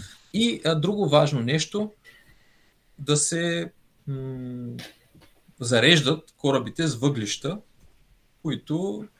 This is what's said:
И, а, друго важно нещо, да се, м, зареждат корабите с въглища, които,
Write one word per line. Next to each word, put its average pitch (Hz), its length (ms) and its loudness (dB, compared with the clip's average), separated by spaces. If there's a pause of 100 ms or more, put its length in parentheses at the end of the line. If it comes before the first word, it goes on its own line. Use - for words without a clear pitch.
(340)
И, 226 320 0
а, 160 100 4
друго 185 340 0
важно 147 320 4
нещо, 156 500 -2 (1080)
да 147 180 0
се, 170 540 -2 (360)
м, 127 600 -8 (920)
зареждат 127 800 4
корабите 135 500 0
с 127 80 -2
въглища, 135 640 -2 (840)
които, 190 640 -6 (120)